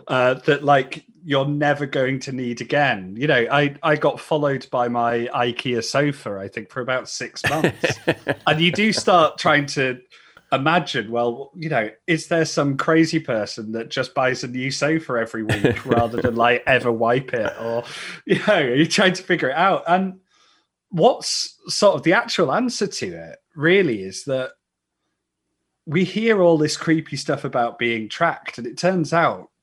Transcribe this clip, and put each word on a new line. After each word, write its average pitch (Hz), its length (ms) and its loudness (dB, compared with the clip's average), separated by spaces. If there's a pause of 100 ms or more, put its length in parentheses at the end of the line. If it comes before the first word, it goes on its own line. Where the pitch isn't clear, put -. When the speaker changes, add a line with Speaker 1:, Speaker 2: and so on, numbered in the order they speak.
Speaker 1:
uh, 127 260 2
that, 143 280 0
like, 139 420 2 (200)
you're 139 220 0
never 147 400 0
going 135 340 -2
to 135 120 -10
need 123 280 -6
again. 113 580 -2
You 139 80 -2
know, 123 240 4
I, 143 320 2
I 156 140 2
got 143 240 0
followed 147 500 -2
by 123 180 0
my 120 460 0
ikea 120 480 -2
sofa, 139 560 -2
I 101 100 -10
think, - 220 -12
for 135 100 -8
about 123 280 -4
six - 400 -12
months. 151 500 -2 (220)
Speaker 2:
<laughs> - 260 -6
Speaker 1:
And 160 140 2
you 175 100 4
do 202 220 2
start 175 460 4
trying 147 280 2
to 131 340 -2 (520)
imagine, 139 580 0
well, 120 460 -2
you 160 120 -10
know, 113 220 0 (160)
is 160 220 -2
there 165 160 2
some 143 320 0
crazy 160 420 2
person 110 540 -4
that 113 160 -8
just 135 260 -6
buys 131 300 0
a 127 40 -6
new 127 220 -6
sofa 156 440 -2
every 113 280 -4
week 107 440 0
Speaker 2:
<laughs> - 0 -
Speaker 1:
rather 117 360 0
than, 117 140 0
like, 120 300 4
ever 123 260 2
wipe 117 420 0
it? 113 260 -2
Or, 117 220 -4 (440)
you 185 200 2
know, 202 140 4
you're 139 260 4
trying 185 280 2
to - 100 -10
figure 156 260 0
it 143 60 -4
out. 175 320 2
And 185 320 0 (680)
what's - 760 0
sort 196 300 4
of 127 80 -6
the 160 80 4
actual 196 400 0
answer 226 340 -2
to - 200 -8
it, 82 320 -12 (180)
really, 156 460 2
is 95 220 -12
that 131 260 -4 (1400)
we 170 180 0
hear 214 380 2
all 170 160 6
this 147 180 0
creepy 156 400 0
stuff 135 260 -4
about 120 360 -2
being 113 300 -2
tracked, - 500 -2
and 120 80 -10
it - 100 -12
turns 175 360 0
out 131 380 0 (120)